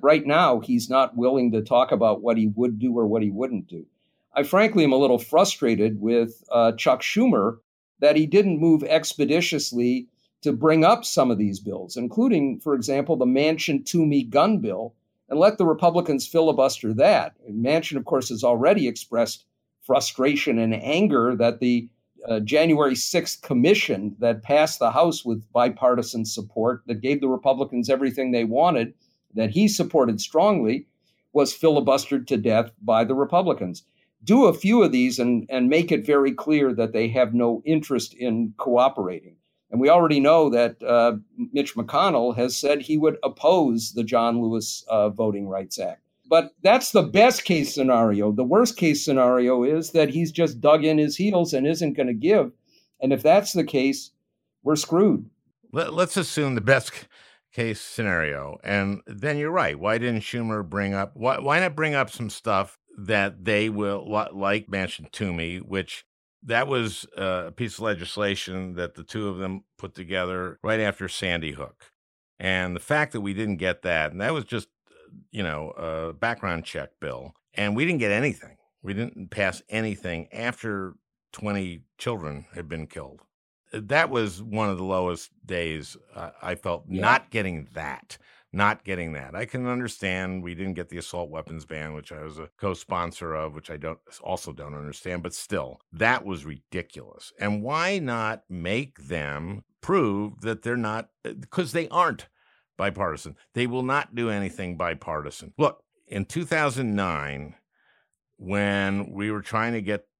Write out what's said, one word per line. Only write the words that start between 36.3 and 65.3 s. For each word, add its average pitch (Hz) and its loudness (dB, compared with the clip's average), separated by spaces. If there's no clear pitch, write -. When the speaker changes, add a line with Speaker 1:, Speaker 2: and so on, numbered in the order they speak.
Speaker 1:
clear 143 2
that 110 0
they 113 0
have 117 0
no 117 2
interest 151 0
in 117 -2
cooperating. 120 0
And 117 0
we 139 6
already 156 6
know 156 6
that, 117 2
uh, 117 4
Mitch 143 -2
McConnell 120 0
has 127 0
said 143 0
he 156 0
would 156 2
oppose 139 2
the 117 -4
John 117 2
Lewis, 113 -4
uh, 107 2
Voting 101 -2
Rights 95 -6
Act. 92 -6
But 165 2
that's 233 4
the 190 6
best 220 6
case 151 0
scenario. 113 4
The 127 0
worst 214 4
case 156 2
scenario 127 4
is 156 0
that 156 4
he's 160 -2
just 135 0
dug 151 6
in 156 4
his 151 0
heels 180 2
and 135 2
isn't 160 0
gonna 123 0
give. 147 2
And 135 2
if 127 0
that's 185 4
the 160 0
case, 135 0
we're 151 2
screwed. 170 2
Speaker 2:
Let, 160 -4
let's 175 0
assume 147 -2
the 113 -2
best 127 2
c-, - -20
case 113 -6
scenario. 78 -4
And 98 -2
then 139 -6
you're 151 -4
right. 104 -2
Why 104 -2
didn't 117 -4
Schumer 110 -6
bring 98 -4
up, 98 -4
why, 123 -2
why 139 0
not 180 -2
bring 156 -4
up 135 -2
some 110 -10
stuff 101 -4
that 98 -2
they 107 0
will, 101 -6
li-, 107 -2
like 98 -4
Manchin-Toomey, 87 -6